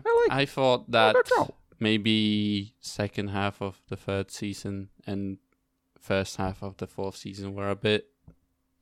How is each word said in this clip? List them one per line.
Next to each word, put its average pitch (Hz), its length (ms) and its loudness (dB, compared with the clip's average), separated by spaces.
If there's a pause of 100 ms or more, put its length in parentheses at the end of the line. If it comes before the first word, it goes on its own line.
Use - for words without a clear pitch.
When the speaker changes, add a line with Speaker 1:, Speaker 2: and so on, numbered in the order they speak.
Speaker 1:
I 466 240 4
liked - 20 0 (100)
Speaker 2:
I 139 40 4
thought 131 360 2
Speaker 1:
I - 100 -12
Speaker 2:
that 110 240 6
Speaker 1:
liked - 160 4 (180)
it. - 60 -18 (240)
Speaker 2:
maybe 104 1040 2
second 101 480 -4
half 101 320 -2
of 98 280 -8
the 98 60 -8
third 98 360 -4
season 98 580 -8 (180)
and 98 300 -4 (640)
first 98 380 -2
half 95 260 -4
of 98 140 -12
the 92 100 -8
fourth 98 280 -8
season 98 380 -10
were 101 160 -4
a 98 60 0
bit, 107 340 0 (720)